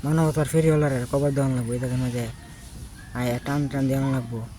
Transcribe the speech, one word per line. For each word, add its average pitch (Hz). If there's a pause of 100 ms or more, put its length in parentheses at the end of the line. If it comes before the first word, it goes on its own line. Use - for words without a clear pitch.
মানবতার 156
ফেরিওয়ালার 151
কবর 143
দেওয়ান 135
লাগবো, 120
এই 123
দেখেন 127
যে 120 (840)
আয়া 123
টান 143
টান 135
দেওয়ান 135
লাগবো। 117 (140)